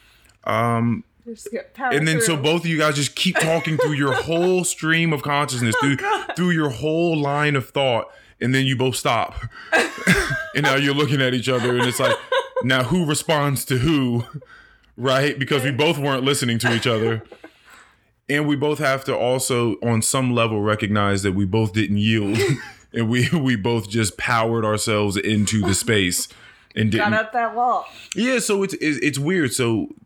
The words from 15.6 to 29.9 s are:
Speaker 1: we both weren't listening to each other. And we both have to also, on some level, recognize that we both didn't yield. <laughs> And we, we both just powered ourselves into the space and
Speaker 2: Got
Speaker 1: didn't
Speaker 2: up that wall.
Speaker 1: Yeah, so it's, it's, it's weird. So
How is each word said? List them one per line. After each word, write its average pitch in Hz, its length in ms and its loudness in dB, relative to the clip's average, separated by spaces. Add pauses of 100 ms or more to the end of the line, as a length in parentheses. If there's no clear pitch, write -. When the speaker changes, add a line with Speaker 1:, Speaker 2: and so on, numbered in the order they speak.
Speaker 1:
we 139 80 -2
both 147 280 0
weren't 135 240 0
listening 131 360 2
to 117 160 0
each 110 120 -2
other. 113 340 0 (1040)
And 147 200 0
we 147 80 0
both 147 240 -2
have 135 260 0
to 135 100 -2
also, 123 680 0
on 113 180 2
some 127 320 0
level, 113 280 2
recognize 104 600 0
that 98 120 0
we 98 120 2
both 107 280 0
didn't 104 240 0
yield. 107 460 2
<laughs> - 60 2 (420)
And 113 160 -2
we, 123 220 2
we 131 260 2
both 110 320 0
just 107 300 -2
powered 113 480 0
ourselves 104 500 0
into 104 460 2
the 95 140 2
space 98 520 0 (480)
and 107 160 0
Speaker 2:
Got 110 60 2 (140)
Speaker 1:
didn't - 20 2
Speaker 2:
up 220 200 -2
that 233 220 -2
wall. 233 300 0 (300)
Speaker 1:
Yeah, 247 240 0
so 202 240 0
it's, 190 100 -4
it's, 147 240 -2
it's 135 220 0
weird. 151 340 0
So 117 360 0 (160)